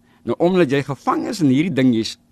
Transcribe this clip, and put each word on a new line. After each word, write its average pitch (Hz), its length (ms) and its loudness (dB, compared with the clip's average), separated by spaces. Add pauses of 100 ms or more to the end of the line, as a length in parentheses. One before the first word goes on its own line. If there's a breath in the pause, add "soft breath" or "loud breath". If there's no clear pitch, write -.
(240 soft breath)
Nou, 120 160 -4
omdat 175 320 2
jy 139 120 0
gevang 254 440 -4
is 233 140 -6
in 147 80 2
hierdie 151 240 0
ding, 127 220 2
jy's 110 220 -4 (140)